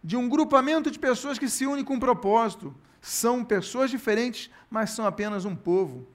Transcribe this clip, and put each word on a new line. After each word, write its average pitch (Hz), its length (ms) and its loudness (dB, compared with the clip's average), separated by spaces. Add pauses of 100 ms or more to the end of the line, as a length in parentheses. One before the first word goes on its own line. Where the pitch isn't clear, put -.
de 170 140 -2
um 247 100 0
grupamento 294 640 4
de - 80 -12
pessoas 262 400 0
que 285 80 -2
se - 180 -2
unem 277 200 -2
com 277 100 -2
um 240 40 -2
propósito. 220 760 2 (260)
São 240 440 0
pessoas 233 440 0
diferentes, 233 600 -2 (180)
mas 214 200 -2
são 220 160 -4
apenas 208 400 -2
um 190 100 -4
povo. 165 600 0